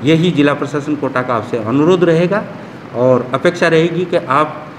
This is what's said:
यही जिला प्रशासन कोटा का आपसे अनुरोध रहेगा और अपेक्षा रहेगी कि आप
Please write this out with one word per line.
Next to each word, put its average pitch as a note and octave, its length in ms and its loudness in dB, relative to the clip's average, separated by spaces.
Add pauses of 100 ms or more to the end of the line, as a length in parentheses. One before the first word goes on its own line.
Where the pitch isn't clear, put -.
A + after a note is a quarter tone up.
यही D#3+ 260 4
जिला C#3+ 240 2
प्रशासन D3 400 -4
कोटा C3 280 -4
का B2 120 -4
आपसे A2 220 -4
अनुरोध D3 480 2
रहेगा F3+ 400 2 (500)
और B2 400 2
अपेक्षा F3 340 0
रहेगी E3 360 2
कि F3 120 -2
आप D3+ 500 -2 (120)